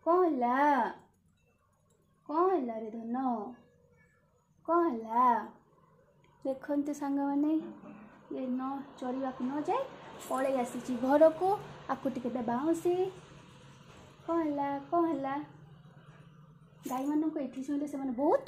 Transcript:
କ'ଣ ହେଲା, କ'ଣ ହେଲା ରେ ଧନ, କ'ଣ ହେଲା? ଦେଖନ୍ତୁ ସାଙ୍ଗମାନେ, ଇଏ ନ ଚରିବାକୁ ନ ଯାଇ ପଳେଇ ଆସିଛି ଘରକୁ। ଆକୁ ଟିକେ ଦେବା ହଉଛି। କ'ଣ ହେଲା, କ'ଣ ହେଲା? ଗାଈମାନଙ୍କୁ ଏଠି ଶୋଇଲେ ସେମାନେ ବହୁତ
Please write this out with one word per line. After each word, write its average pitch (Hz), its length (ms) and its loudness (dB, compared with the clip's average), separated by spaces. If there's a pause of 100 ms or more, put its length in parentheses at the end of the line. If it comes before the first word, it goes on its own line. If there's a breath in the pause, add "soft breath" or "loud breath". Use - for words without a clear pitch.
କ'ଣ 330 180 4
ହେଲା, 254 320 2 (1700)
କ'ଣ 302 100 0 (120)
ହେଲା 254 280 0
ରେ 220 120 -8
ଧନ, 233 260 -6 (1500)
କ'ଣ 339 180 4
ହେଲା? 240 440 2 (1160)
ଦେଖନ୍ତୁ 285 480 -2
ସାଙ୍ଗମାନେ, 285 580 0 (800)
ଇଏ 269 160 -6
ନ 254 140 -2 (380)
ଚରିବାକୁ 262 440 -6
ନ 254 80 -4 (160)
ଯାଇ 453 140 0 (480)
ପଳେଇ 269 340 0
ଆସିଛି 247 380 -6
ଘରକୁ। 320 480 6 (400)
ଆକୁ 269 200 -4
ଟିକେ 240 200 -4
ଦେବା 233 280 -4
ହଉଛି। 330 380 0 (1300)
କ'ଣ 330 160 -2
ହେଲା, 285 280 0 (240)
କ'ଣ 339 140 4
ହେଲା? 269 300 -2 (1500)
ଗାଈମାନଙ୍କୁ 302 520 0
ଏଠି 262 240 -6
ଶୋଇଲେ 294 240 -2
ସେମାନେ 269 240 -6
ବହୁତ 302 360 2